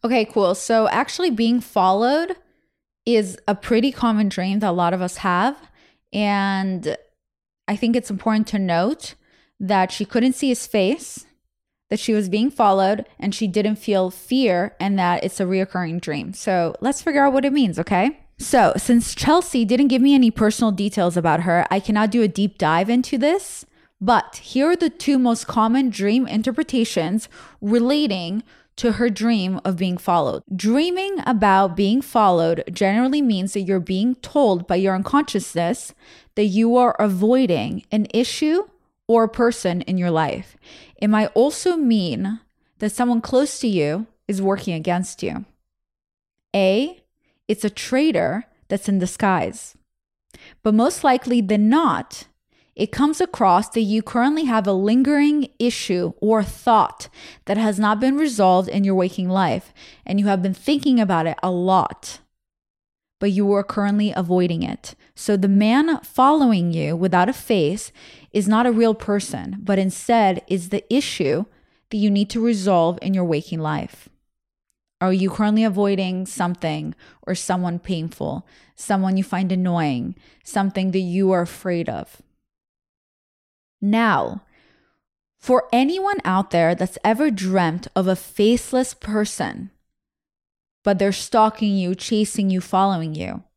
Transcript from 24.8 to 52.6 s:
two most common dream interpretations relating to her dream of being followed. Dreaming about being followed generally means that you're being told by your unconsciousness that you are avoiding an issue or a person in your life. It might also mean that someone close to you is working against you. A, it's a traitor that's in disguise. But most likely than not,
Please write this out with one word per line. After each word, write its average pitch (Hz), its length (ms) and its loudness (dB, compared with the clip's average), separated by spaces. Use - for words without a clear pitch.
two - 280 0
most 240 300 0
common 233 420 2
dream 208 380 0
interpretations 220 1000 -2
relating 220 840 0
to 233 160 0
her 240 180 0
dream 196 540 -2
of 185 120 0
being 180 220 -2
followed. 165 420 0
Dreaming 349 720 -2
about 196 500 2
being 208 240 0
followed 175 720 2
generally 233 500 0
means 196 320 0
that 202 100 -4
you're 190 180 0
being 196 340 -2
told 202 540 0
by 175 80 0
your 190 180 2
unconsciousness 190 1000 -2
that 208 80 2
you 226 320 2
are 247 240 4
avoiding 196 880 2
an 214 240 0
issue 311 540 0
or 226 160 4
a 220 40 0
person 226 520 -2
in 185 180 -4
your 175 140 0
life. 160 440 -4
It - 140 -2
might 214 260 2
also 302 400 2
mean 208 640 0
that 214 140 -4
someone 240 280 0
close 269 380 0
to - 80 -4
you 180 400 -2
is 196 120 -2
working 196 340 -2
against 175 500 -4
you. - 200 -8
A, 202 480 0
it's 214 160 -2
a 208 60 0
traitor 226 720 -2
that's 196 200 -4
in 196 120 2
disguise. 180 760 -2
But 214 120 2
most 247 280 2
likely 247 380 2
than 208 280 2
not, 254 600 0